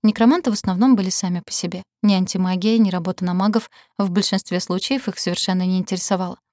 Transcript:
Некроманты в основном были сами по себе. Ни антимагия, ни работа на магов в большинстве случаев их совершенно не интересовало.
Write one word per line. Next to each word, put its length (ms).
Некроманты 460
в 40
основном 420
были 140
сами 320
по 100
себе. 320
Ни 120
антимагия, 640
ни 120
работа 340
на 100
магов 360
в 120
большинстве 500
случаев 480
их 120
совершенно 460
не 120
интересовало. 640